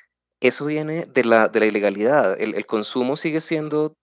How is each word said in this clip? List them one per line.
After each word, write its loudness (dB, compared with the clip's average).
Eso 0
viene -6
de 0
la, 6
de 0
la 4
ilegalidad. 2
El, -4
el -6
consumo -4
sigue -4
siendo -4